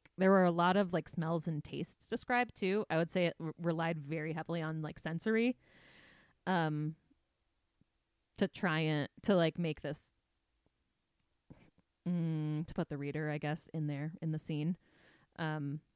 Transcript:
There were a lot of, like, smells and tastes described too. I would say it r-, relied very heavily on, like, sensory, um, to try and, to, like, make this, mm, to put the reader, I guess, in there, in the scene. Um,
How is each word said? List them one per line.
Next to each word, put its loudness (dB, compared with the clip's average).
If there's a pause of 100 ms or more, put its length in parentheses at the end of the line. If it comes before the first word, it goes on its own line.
(180)
There 8
were 10
a 6
lot 4
of, 2
like, 0
smells -2
and -2
tastes -10
described -2
too. 0
I 2
would 2
say 2
it -2
r-, -6
relied 0
very -4
heavily -4
on, -4
like, -8
sensory, 0 (880)
um, 0 (1400)
to 2
try 0
and, 0 (140)
to, 4
like, 4
make -4
this, -10 (2000)
mm, -2
to -14
put -2
the -6
reader, -4
I -4
guess, -4
in -4
there, -4 (100)
in -2
the -2
scene. -2 (600)
Um, -4 (160)